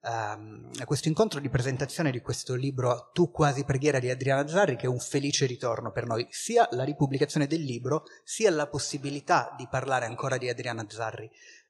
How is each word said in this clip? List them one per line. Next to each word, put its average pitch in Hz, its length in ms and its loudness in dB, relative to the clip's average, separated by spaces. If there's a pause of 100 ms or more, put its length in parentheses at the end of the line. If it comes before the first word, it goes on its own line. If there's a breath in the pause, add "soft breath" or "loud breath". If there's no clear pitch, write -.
ehm, 107 720 -6 (100)
a - 20 -8
questo 143 240 -2
incontro 160 320 2
di 139 80 -2
presentazione 135 640 0
di 123 80 -2
questo - 360 -4
libro 127 580 0
Tu 175 180 4
quasi 143 320 2
preghiera 135 360 2
di 123 100 0
Adriana 135 400 2
Zarri, 165 260 4
che 131 100 -4
è 127 40 2
un 123 100 0
felice 139 460 0
ritorno 120 480 -2
per 117 120 -4
noi, 120 240 -2
sia - 420 4
la - 120 0
ripubblicazione 143 640 2
del 160 140 -2
libro, 127 420 -2 (220 loud breath)
sia 214 260 4
la 147 160 2
possibilità 139 920 0
di 127 140 -10
parlare 127 360 0
ancora 127 300 -2
di 123 120 -4
Adriana 120 400 -4
Zarri. 110 420 -8 (380 loud breath)